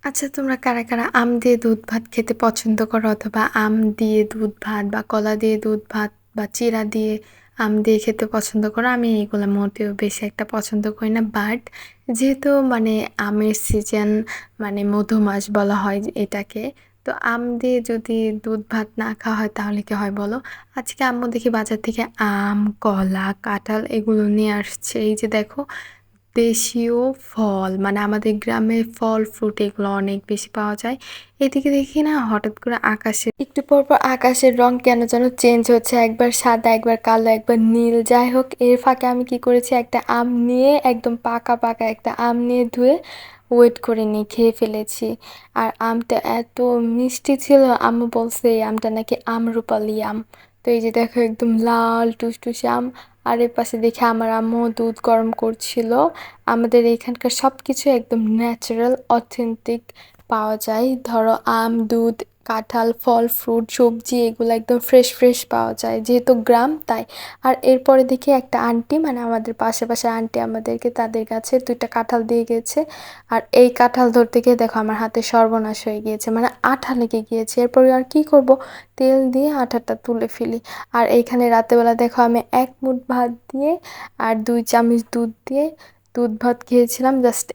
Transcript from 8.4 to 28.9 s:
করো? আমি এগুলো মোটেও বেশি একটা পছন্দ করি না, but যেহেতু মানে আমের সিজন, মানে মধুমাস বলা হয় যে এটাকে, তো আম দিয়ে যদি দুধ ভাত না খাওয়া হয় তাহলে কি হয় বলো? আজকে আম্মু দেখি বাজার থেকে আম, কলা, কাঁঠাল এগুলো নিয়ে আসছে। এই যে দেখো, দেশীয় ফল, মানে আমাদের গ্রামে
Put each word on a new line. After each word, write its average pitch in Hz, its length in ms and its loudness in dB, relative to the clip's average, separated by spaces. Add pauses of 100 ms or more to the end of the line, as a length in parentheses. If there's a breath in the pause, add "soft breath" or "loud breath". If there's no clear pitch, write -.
করো? 233 120 -2 (100)
আমি 240 120 -2 (140)
এগুলো 202 240 -4 (100)
মোটেও 202 340 -4 (120)
বেশি 202 260 -4
একটা 214 160 -8 (100)
পছন্দ 208 300 -4 (120)
করি 220 200 -4
না, 226 60 0 (120)
but 214 280 -4 (560 loud breath)
যেহেতু 269 320 0 (220)
মানে 220 220 0 (340)
আমের 214 280 0 (100)
সিজন, 214 440 0 (520 loud breath)
মানে 202 180 -6 (120)
মধুমাস 208 520 0 (120)
বলা 202 280 2
হয় 202 200 -2
যে 226 60 -6 (140)
এটাকে, 202 380 -8 (440 soft breath)
তো 262 40 -6 (220)
আম 233 100 -4 (180)
দিয়ে 254 180 0 (100)
যদি 226 280 -4 (280)
দুধ 220 160 -4 (120)
ভাত 220 160 -2 (120)
না 220 80 -4 (120)
খাওয়া 220 180 -4
হয় 214 200 -4
তাহলে 208 300 -4
কি 220 120 -4
হয় 202 200 -4
বলো? 208 160 -6 (420 loud breath)
আজকে - 320 -8
আম্মু 240 240 -4
দেখি 233 220 -2
বাজার 220 300 -4
থেকে 226 160 -4 (260)
আম, 202 320 -2 (240)
কলা, 190 420 0 (180)
কাঁঠাল 214 380 -4 (140)
এগুলো 214 260 0 (140)
নিয়ে 214 240 2
আসছে। - 340 -10 (120)
এই 214 140 2
যে 226 60 -4 (100)
দেখো, 214 260 -4 (720 loud breath)
দেশীয় 233 640 0 (320)
ফল, 196 400 -2 (140)
মানে 202 220 0
আমাদের 214 260 0 (100)
গ্রামে 226 360 0 (200)